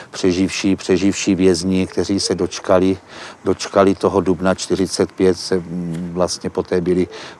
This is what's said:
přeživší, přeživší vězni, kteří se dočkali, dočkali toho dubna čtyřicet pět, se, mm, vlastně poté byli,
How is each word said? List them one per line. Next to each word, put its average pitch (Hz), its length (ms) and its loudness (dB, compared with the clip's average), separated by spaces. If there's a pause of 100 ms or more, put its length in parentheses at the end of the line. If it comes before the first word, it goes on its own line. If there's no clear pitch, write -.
(120)
přeživší, 95 640 0
přeživší 95 600 2
vězni, 92 520 2
kteří 95 320 -2
se - 160 -2
dočkali, 92 640 2 (480)
dočkali 98 500 2
toho 95 260 0
dubna 92 320 2
čtyřicet 92 580 -2
pět, 92 260 2
se, - 180 -4
mm, 85 580 -6
vlastně 87 360 -4
poté 92 320 -2
byli, 87 260 2 (320)